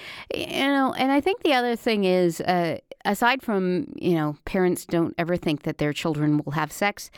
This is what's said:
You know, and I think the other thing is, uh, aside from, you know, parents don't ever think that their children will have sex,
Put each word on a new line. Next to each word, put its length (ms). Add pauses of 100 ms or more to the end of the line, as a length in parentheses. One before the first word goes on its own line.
(340)
You 120
know, 520
and 140
I 80
think 220
the 120
other 220
thing 280
is, 360
uh, 380 (260)
aside 380
from, 440 (100)
you 180
know, 300
parents 400
don't 320
ever 200
think 260
that 160
their 140
children 520
will 80
have 200
sex, 460